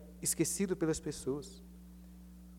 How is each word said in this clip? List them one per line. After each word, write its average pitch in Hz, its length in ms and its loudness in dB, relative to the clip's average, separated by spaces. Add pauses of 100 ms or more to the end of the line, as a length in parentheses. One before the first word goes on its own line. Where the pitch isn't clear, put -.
(200)
esquecido 180 560 4
pelas 160 220 4
pessoas. - 640 -2 (960)